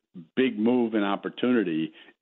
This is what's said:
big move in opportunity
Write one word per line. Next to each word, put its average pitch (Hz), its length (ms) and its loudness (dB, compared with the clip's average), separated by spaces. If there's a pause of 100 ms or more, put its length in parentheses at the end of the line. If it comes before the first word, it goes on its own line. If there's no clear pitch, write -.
(340)
big 127 240 0
move 117 360 2
in 104 100 0
opportunity 95 880 -2 (300)